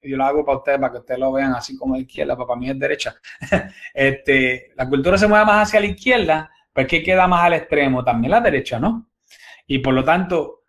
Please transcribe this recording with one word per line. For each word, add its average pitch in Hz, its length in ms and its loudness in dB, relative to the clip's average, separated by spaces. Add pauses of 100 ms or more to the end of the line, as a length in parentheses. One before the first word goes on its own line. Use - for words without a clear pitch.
Yo 135 140 -8
lo 135 80 0
hago 143 200 0
para 139 140 0
ustedes, 139 220 -2
para 127 120 -2
que 123 60 -14
ustedes 123 220 -8
lo 131 100 0
vean 135 220 -2
así 127 240 -8
como 131 180 -4
de 131 60 -6
izquierda, 135 340 -6
pero 123 140 -10
para 120 100 -4
mí 127 100 -8
es 135 80 -6
derecha. 139 380 -6 (260)
<laughs> - 540 -6
Este, 135 800 0
la 127 140 -6
cultura 139 280 2
se 208 120 4
mueve 208 160 6
más 208 240 4
hacia 220 100 2
la 208 80 2
izquierda, 185 640 0 (220)
pues 131 160 -2
¿qué 165 160 0
queda 185 240 4
más 175 160 2
al 175 80 4
extremo? 143 500 0
También 123 300 0
la 226 80 4
derecha, 139 400 -2
¿no? 226 300 -4 (580)
Y 135 100 -2
por 131 160 0
lo 131 80 2
tanto 170 680 -2